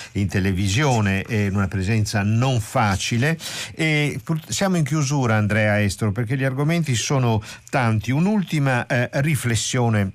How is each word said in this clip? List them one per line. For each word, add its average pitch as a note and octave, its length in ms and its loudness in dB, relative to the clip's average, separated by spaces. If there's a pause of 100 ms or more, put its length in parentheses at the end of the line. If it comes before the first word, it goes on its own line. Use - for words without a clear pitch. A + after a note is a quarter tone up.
(120)
in G2 160 0
televisione, G2 960 0
è G#2 260 -2
una G2 200 0
presenza G#2 540 0
non A2+ 380 2
facile. A#2+ 800 0 (360)
E D3+ 480 0
pur-, D#3+ 260 -4
siamo F#3+ 280 0
in E3 80 2
chiusura, C3+ 520 0
Andrea G#2+ 440 2
Estro, G#2 320 0
perché A#2 240 -2
gli C3+ 80 -2
argomenti D3 500 0
sono A#2 480 0 (260)
tanti. A2+ 420 0
Un'ultima, D3+ 760 2
eh, B2 280 0
riflessione A#2+ 1000 0